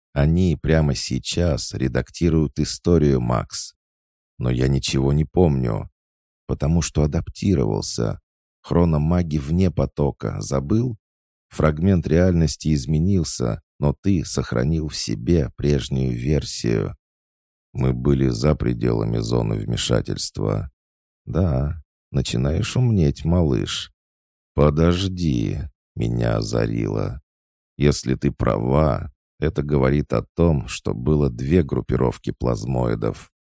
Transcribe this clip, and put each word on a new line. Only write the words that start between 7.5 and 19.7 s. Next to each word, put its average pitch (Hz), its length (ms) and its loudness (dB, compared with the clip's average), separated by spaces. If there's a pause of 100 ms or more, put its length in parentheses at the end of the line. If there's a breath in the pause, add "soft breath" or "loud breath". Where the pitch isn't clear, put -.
Хрономаги 82 760 2
вне 85 320 0
потока. 67 720 -2
Забыл? 101 560 -2 (520)
Фрагмент 78 580 2
реальности 82 680 2
изменился, 76 880 0 (180)
но 71 140 2
ты 95 320 0
сохранил 71 640 -2
в 71 80 -8
себе 64 600 0
прежнюю 65 640 -2
версию». 58 800 -2 (760)
«Мы 64 200 0
были 65 360 2
за 62 260 0
пределами 57 640 -2
зоны 55 380 -2
вмешательства». 52 1120 -4 (540)